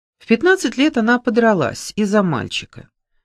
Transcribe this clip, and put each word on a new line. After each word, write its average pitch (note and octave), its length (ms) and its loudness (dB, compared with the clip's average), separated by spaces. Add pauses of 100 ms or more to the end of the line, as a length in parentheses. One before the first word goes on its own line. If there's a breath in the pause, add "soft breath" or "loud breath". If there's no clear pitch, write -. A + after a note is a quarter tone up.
(180)
В - 80 -20
пятнадцать D4 500 0
лет D4 220 0
она A#3+ 220 2
подралась G#3+ 760 0
из-за G3+ 300 0
мальчика - 640 -6 (340)